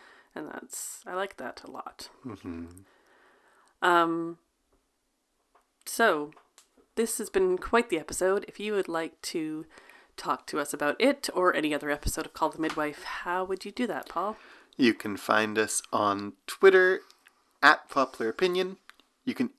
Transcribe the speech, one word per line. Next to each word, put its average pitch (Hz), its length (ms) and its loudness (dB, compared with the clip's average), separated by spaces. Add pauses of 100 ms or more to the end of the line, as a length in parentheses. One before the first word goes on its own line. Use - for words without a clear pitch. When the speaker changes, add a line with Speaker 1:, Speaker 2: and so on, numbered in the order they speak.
(340)
Speaker 1:
And 156 160 -12
that's, - 560 -14
I 180 80 -12
like 190 240 -6
that - 260 -14
a 151 60 -16
lot. - 400 -16 (160)
Speaker 2:
Mm-hmm. 92 400 -12 (1160)
Speaker 1:
Um, 170 560 2 (1500)
so, 156 460 0 (640)
this 226 240 -2
has 208 100 -6
been 185 280 2
quite - 320 0
the 160 100 0
episode. 190 480 -2
If - 120 -20
you 208 140 -6
would 190 140 0
like 165 360 -6
to 156 420 -6 (520)
talk - 300 -6
to 156 120 -4
us 143 140 -4
about 147 260 -2
it 277 340 2
or 180 220 4
any 151 180 0
other 147 180 -4
episode 147 340 -4
of - 80 -16
Call 160 160 0
the 160 120 -12
Midwife, 156 420 -4
how 180 400 -6
would 185 220 -8
you 202 60 -12
do 247 160 -4
that, 151 220 -8
Paul? 202 280 -4 (400)
Speaker 2:
You 117 160 6
can 104 240 -6
find 107 420 2
us 107 220 0 (100)
on 101 420 0 (140)
Twitter 185 540 6 (600)
at - 280 6
Poplar 127 400 0
Opinion. 185 480 0 (480)
You 117 80 -4
can 123 260 -2